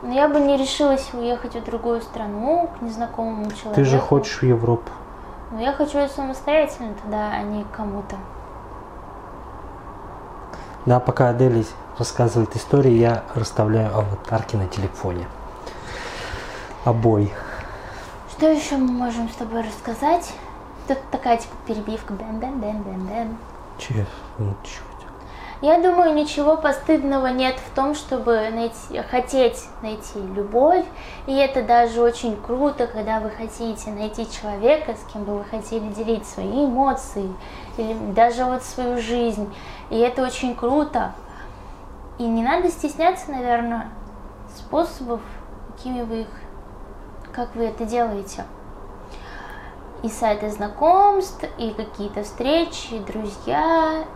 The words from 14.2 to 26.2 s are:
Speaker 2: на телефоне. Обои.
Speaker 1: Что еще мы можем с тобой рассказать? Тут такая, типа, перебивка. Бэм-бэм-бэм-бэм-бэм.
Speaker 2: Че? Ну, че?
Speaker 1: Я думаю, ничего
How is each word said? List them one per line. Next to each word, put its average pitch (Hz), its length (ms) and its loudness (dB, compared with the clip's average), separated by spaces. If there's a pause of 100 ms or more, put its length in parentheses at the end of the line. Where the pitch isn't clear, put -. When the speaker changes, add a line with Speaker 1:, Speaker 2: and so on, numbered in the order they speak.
Speaker 2:
на 95 120 2
телефоне. 90 580 -4 (1600)
Обои. 110 480 6 (1000)
Speaker 1:
Что - 180 2
еще 302 300 4
мы 254 140 2
можем 240 380 -2
с - 60 -12
тобой 226 260 -4
рассказать? 240 680 0 (560)
Тут 269 120 2 (100)
такая, 233 280 2
типа, - 180 -8 (100)
перебивка. 220 480 -4
Бэм-бэм-бэм-бэм-бэм. 214 1200 -4 (420)
Speaker 2:
Че? 110 260 -2 (320)
Ну, 101 160 0 (100)
че? - 180 -10 (800)
Speaker 1:
Я 320 200 8
думаю, 349 320 8
ничего 302 440 4